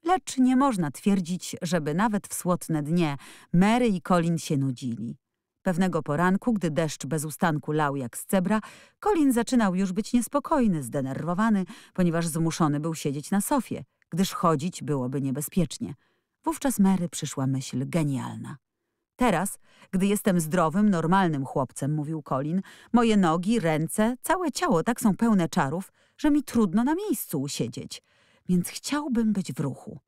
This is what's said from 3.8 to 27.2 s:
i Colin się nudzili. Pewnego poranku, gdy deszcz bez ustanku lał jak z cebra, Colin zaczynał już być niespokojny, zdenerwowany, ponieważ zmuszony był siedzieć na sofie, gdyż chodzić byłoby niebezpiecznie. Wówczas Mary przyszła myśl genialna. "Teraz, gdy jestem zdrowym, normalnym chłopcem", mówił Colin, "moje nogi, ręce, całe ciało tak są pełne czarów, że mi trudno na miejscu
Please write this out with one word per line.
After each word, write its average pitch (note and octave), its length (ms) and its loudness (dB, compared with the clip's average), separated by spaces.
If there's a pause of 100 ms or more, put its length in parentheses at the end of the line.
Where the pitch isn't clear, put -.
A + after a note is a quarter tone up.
i F#3 140 0
Colin E3+ 360 2
się D3+ 200 -2
nudzili. B2+ 600 -4 (440)
Pewnego F3 420 0
poranku, F3+ 500 2
gdy F3 180 0
deszcz D3 340 -4
bez D3 200 -2
ustanku D#3 460 -2
lał D3 240 0
jak B2+ 220 -8
z - 80 -12
cebra, G3 340 0 (400)
Colin D#4 340 4
zaczynał A3+ 420 2
już F#3+ 180 0
być G#3 200 -4
niespokojny, A#3+ 720 2
zdenerwowany, D#3 800 0 (280)
ponieważ E3+ 340 0
zmuszony D#3+ 520 0
był D#3+ 160 -4
siedzieć D3 360 -6
na G3+ 100 2
sofie, - 420 -2 (260)
gdyż F3 240 -2
chodzić E3 500 0
byłoby C3+ 380 -2
niebezpiecznie. - 720 -4 (500)
Wówczas C#4+ 360 -2
Mary F#3+ 300 2
przyszła C3+ 380 -6
myśl C3+ 420 -4
genialna. B2+ 680 -4 (580)
"Teraz, G3 440 0 (320)
gdy F#3 140 2
jestem G3+ 340 2
zdrowym, E3+ 500 2
normalnym E3 560 2
chłopcem", C#3 480 -4
mówił D3+ 280 -4
Colin, D3+ 400 -2 (320)
"moje A3+ 240 4
nogi, F3+ 420 2
ręce, E3 640 0
całe E4+ 300 0
ciało G3+ 320 2
tak A#3+ 180 -2
są G3 140 2
pełne G#3 340 2
czarów, D#3+ 420 -2 (260)
że D4 140 2
mi D4 120 2
trudno G#3+ 400 2
na D4 120 0
miejscu F4+ 460 -4